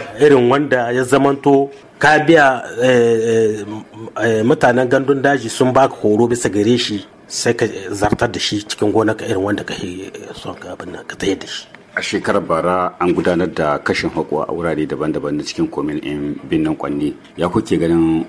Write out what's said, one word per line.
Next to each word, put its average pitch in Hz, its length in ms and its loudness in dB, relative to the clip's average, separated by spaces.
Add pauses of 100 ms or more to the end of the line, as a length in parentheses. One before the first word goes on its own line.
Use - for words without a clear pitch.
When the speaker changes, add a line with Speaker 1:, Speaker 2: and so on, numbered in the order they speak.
(200)
Speaker 1:
irin 139 300 6
wanda 127 420 2
ya 127 120 0
zamanto 139 640 2 (280)
ka 151 220 4
biya, 143 420 6 (180)
eh, 120 360 4 (160)
eh, 110 320 2 (580)
eh, 110 220 2
mutanen 123 440 4
gandun 135 340 2
daji 135 260 0
sun 127 240 0
baka 131 220 4
horo 107 340 2
bisa 120 200 -2
gare 104 300 2
shi, 104 260 -6 (220)
sai - 260 -4
ka 113 140 -2 (260)
zartar 104 380 -2
da 107 80 -8
shi 104 240 -4
cikin - 300 -4
gonarka 107 340 0
irin 95 160 -2
wanda 98 220 -2
ka - 100 -10
yi 95 360 -12 (240)
son - 200 -14
ka 87 180 -16
abin 87 200 -14
nan, - 120 -16
ka - 120 -14
tayar 95 220 -2
da - 80 -16
shi. - 200 -14 (300)
Speaker 2:
A 92 40 -4
shekarar 98 460 -2
bara 87 540 0
an 90 120 2
gudanar 87 400 0
da 73 260 -2
kashin - 360 -2
haƙo 78 320 -4
a - 80 -8
wurare 80 320 -2
daban-daban 73 480 -4
na 73 80 -4
cikin 80 260 -4
komin 73 360 -6
in 73 340 -6 (100)
Birnin 78 280 -2
Kwanni. 73 360 -4 (240)
Ya 87 120 -2
kuke 104 260 -2
ganin 82 540 2